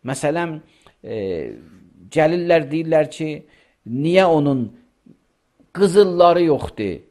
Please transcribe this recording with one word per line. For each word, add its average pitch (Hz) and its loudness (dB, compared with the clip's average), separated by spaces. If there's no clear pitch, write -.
Məsələn, 156 -4
e, 110 -12
gəlirlər, 165 2
deyirlər 156 0
ki, 156 -8
niyə 160 2
onun 143 0
qızılları 175 4
yoxdur? 104 -4